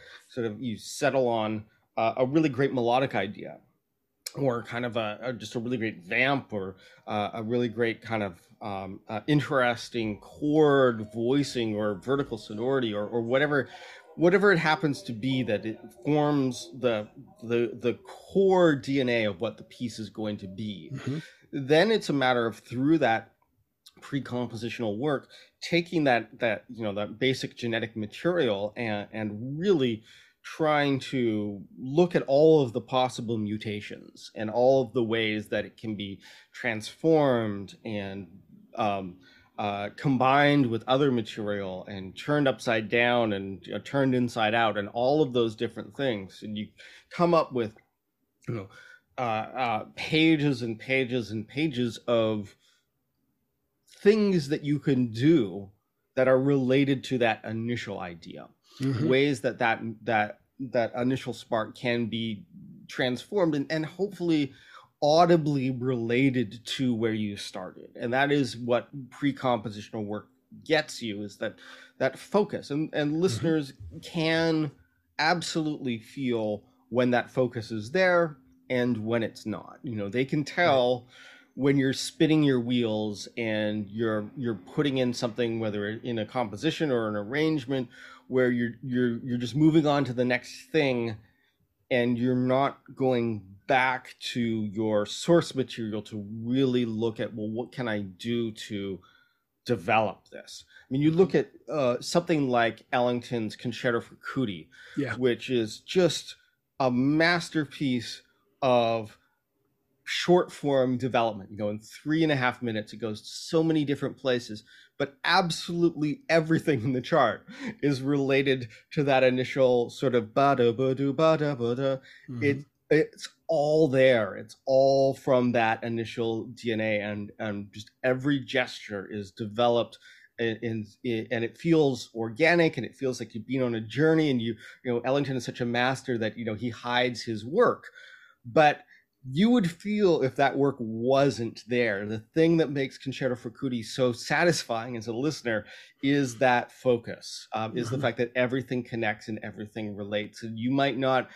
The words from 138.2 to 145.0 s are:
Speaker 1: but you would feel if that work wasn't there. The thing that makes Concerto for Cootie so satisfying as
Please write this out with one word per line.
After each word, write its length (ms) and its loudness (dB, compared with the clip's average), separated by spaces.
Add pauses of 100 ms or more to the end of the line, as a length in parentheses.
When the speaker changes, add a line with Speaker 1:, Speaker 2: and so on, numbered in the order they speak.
Speaker 1:
but 380 4 (460)
you 200 4
would 180 4
feel 540 2
if 140 0
that 200 4
work 220 2
wasn't 880 0
there. 400 0
The 140 -6 (140)
thing 240 6
that 120 2
makes 260 -4
Concerto 380 -4
for 160 -10
Cootie 320 -6
so 300 0
satisfying 840 0
as 120 -8